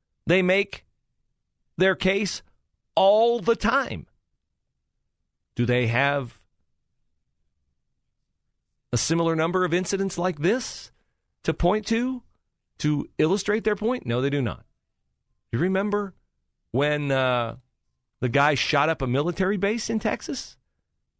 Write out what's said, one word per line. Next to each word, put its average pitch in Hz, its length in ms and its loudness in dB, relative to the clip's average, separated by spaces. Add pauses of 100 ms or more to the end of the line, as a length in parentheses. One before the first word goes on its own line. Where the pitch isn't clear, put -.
(260)
they 180 160 2
make 190 440 0 (920)
their 190 180 4
case 196 460 -2 (540)
all 220 440 6
the 214 160 2
time. 240 520 -2 (1500)
Do 120 100 0
they 123 220 2
have 131 520 -2 (2500)
a 120 60 0
similar 165 380 0
number 175 280 0
of 165 100 -2
incidents 185 440 -2
like 175 220 -2
this 202 520 -2 (520)
to - 100 0
point 202 340 2
to, 247 360 -2 (560)
to 151 280 0 (100)
illustrate 202 460 0
their 208 120 0
point? 226 300 -4
No, 120 140 -2
they 135 100 0
do 139 120 0
not. 110 240 -4 (880)
You 117 80 0
remember 190 540 0 (580)
when, 147 400 0
uh, 123 460 0 (640)
the 127 100 -2
guy 139 240 2
shot 147 360 0
up 165 120 -2
a 131 60 -2
military 175 500 0
base 208 320 -2
in 226 100 -2
Texas - 560 -6 (640)